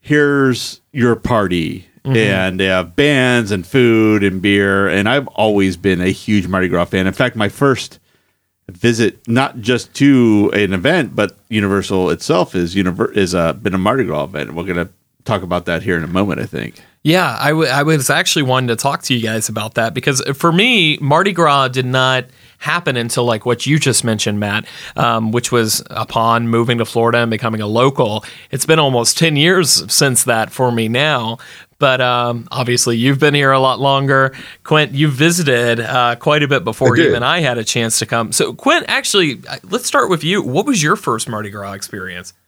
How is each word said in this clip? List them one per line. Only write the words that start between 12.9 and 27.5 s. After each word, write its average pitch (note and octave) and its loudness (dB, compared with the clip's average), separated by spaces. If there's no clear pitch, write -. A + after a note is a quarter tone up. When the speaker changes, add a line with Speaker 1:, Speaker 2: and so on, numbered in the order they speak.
Speaker 1:
is, F#2 0
uh, E2 0
been F#2+ -4
a F#2+ 0
Mardi A2 0
Gras D2+ -4
event. C#2+ -8
We're F2 -6
gonna F2 -4
talk G2+ -2
about F2 -4
that E2+ -2
here F#2+ -2
in E2 -2
a D2+ -8
moment, F2+ -2
I - -6
think. A#1+ -10
Speaker 2:
Yeah, D#3 0
I, C#3 0
w-, D#3+ 2
I C#3 0
was D3+ 0
actually D#3+ 0
wanting B2+ 0
to A#2 0
talk - -4
to - -2
you A#2 -2
guys A2 -4
about G#2+ -8
that A2+ -2
because B2+ -2
for E3+ 0
me, F#3 2
Mardi E3 2
Gras C#3+ 2
did B2+ -2
not C3 0
happen D#3 -4
until, A#2+ -2
like, A#2 -2
what A#2+ -2
you D3 2
just C3+ 0
mentioned, G#2+ -2
Matt, G#2 -4
um, A2+ 0
which A#2+ -2
was A2 0
upon A#2 -2
moving A#2 0
to A#2 0
Florida A#2 0
and A#2 0
becoming A2 -4